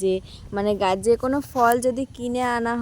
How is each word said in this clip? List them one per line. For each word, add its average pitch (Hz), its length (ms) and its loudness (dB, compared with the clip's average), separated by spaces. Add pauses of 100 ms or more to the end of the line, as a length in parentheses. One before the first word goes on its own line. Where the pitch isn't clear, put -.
যে 190 120 2 (420)
মানে 202 140 0 (120)
গা-, 190 240 2
যে 233 160 6
কোনো 262 160 0 (120)
ফল 233 240 4 (120)
যদি 254 160 0 (140)
কিনে 247 260 -4 (140)
আনা 233 260 -2